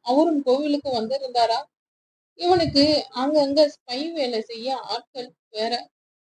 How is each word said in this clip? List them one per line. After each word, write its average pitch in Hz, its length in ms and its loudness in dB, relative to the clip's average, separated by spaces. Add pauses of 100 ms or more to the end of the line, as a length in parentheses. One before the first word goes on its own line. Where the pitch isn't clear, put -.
அவரும் 294 420 2
கோவிலுக்கு 285 480 0
வந்திருந்தாரா?" 240 720 -2 (720)
இவனுக்கு 311 800 2
அங்கங்க 277 520 2
ஸ்பை 294 460 -8
வேலை 247 280 -2
செய்ய 233 360 -8
ஆட்கள் 247 560 -10 (180)
வேற. 233 380 -6 (400)